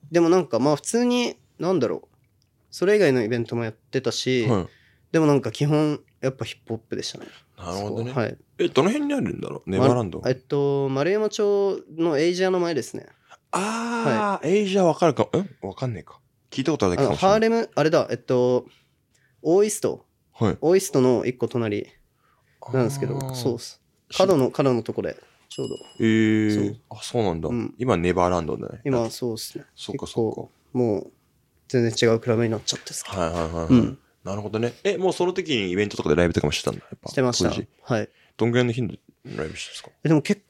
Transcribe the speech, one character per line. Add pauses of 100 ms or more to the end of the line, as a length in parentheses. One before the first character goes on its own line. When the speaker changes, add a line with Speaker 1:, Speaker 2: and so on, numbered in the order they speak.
(100)
Speaker 1:
で
も
な
ん
か、
ま
あ、
普
通
に、 (240)
な
ん
だ
ろ
う。 (560)
そ
れ
以
外
の
イ
ベ
ン
ト
も
や
っ
て
た
し、
Speaker 2:
は
い。 (440)
Speaker 1:
で
も
な
ん
か
基
本、 (220)
や
っ
ぱ
ヒ
ッ
プ
ホ
ッ
プ
で
し
た
ね。 (320)
Speaker 2:
な
る
ほ
ど
ね。
Speaker 1:
そ
う、
は
い。 (200)
Speaker 2:
え、
ど
の
辺
に
あ
る
ん
だ
ろ
う？
ネ
バ
ー
ラ
ン
ド？
Speaker 1:
ま、
え
っ
と、
丸
山
町 (140)
の
エ
イ
ジ
ア
の
前
で
す
ね。 (440)
Speaker 2:
あ
ー、
Speaker 1:
は
い。
Speaker 2:
エ
イ
ジ
ア
わ
か
る
か？
ん？ (120)
わ
か
ん
ね
え
か。 (300)
聞
い
た
こ
と
あ
る
だ
け
か
も
し
れ
な
い。
Speaker 1:
あ
の、
ハ
ー
レ
ム、
あ
れ
だ、
え
っ
と、 (760)
オ
ー
イ
ス
ト。 (260)
Speaker 2:
は
い。
Speaker 1:
オ
ー
イ
ス
ト
の
一
個
隣 (840)
な
ん
で
す
け
ど、
Speaker 2:
あ
ー。
Speaker 1:
そ
う
っ
す。 (280)
Speaker 2:
し-
Speaker 1:
角
の、
角
の
と
こ
で、 (300)
ち
ょ
う
ど。 (220)
Speaker 2:
え
ー。
Speaker 1:
そ
う。 (120)
Speaker 2:
あ、
そ
う
な
ん
だ。
Speaker 1:
う
ん。
Speaker 2:
今、
ネ
バ
ー
ラ
ン
ド
だ
ね。
Speaker 1:
今、
そ
う
っ
す
ね。 (120)
Speaker 2:
そ
っ
か
そ
っ
か。
Speaker 1:
結 (220)
構、
も
う、 (580)
全
然
違
う
ク
ラ
ブ
に
な
っ
ち
ゃ
っ
て
っ
す
け
ど。
Speaker 2:
は
い
は
い
は
い
は
い。
Speaker 1:
う
ん。 (240)
Speaker 2:
な
る
ほ
ど
ね。 (100)
え、
も
う
そ
の
時
に
イ
ベ
ン
ト
と
か
で
ラ
イ
ブ
と
か
も
し
て
た
ん
だ、
や
っ
ぱ。
Speaker 1:
し
て
ま
し
た。
Speaker 2:
当
時。 (160)
Speaker 1:
は
い。 (280)
Speaker 2:
ど
ん
ぐ
ら
い
の
頻
度
で (380)
ラ
イ
ブ
し
て
た
ん
で
す
か？ (140)
Speaker 1:
え、
で
も
結